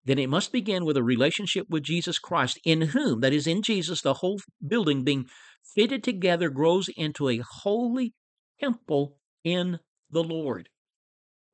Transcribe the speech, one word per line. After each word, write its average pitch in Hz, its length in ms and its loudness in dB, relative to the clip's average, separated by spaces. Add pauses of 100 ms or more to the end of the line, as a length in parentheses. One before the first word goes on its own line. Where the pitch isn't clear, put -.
then 135 140 2
it 131 100 0
must 165 220 0
begin 190 340 0
with 147 120 2
a 123 60 4
relationship 139 680 0
with 160 120 -2
Jesus 165 380 -4
Christ, 147 440 -2
in 160 180 4
whom, 160 400 2
that 135 120 4
is 147 140 0
in 185 160 0
Jesus, 180 380 -2
the 135 140 0
whole 196 240 -2 (260)
building 151 380 2
being 139 220 0 (500)
fitted 240 280 2
together 175 460 0
grows 165 460 2
into 147 340 -2
a 117 120 0 (200)
holy 240 520 -2 (460)
temple 151 560 -2 (300)
in 175 340 -2 (320)
the 165 120 0
Lord. 151 440 -6 (880)